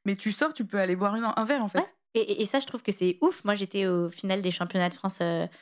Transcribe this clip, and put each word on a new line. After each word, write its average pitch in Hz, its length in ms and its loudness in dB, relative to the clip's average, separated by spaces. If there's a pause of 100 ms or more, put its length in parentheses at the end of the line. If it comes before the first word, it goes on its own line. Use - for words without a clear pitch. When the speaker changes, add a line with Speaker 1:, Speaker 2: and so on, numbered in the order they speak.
Speaker 1:
mais 196 100 0
tu 214 160 -2
sors, 302 220 0
tu 220 120 -4
peux 202 140 -2
aller 185 160 2
boire 202 200 0
une, 226 100 -2 (100)
un 220 100 0
verre, 254 180 2
en 202 60 -2
fait. - 100 0
Speaker 2:
Ouais. 381 60 2 (300)
Et, 226 60 4
et, 208 200 0
et 208 40 2
ça, 277 140 2
je 269 60 -2
trouve - 160 -8
que 208 100 -2
c'est 180 300 0
ouf. 349 220 2
Moi, 208 120 2
j'étais 196 300 -2
au 175 240 0
final 190 320 -2
des 180 80 0
championnats 175 400 0
de 175 60 -8
France, - 260 -4
euh, 170 240 0 (160)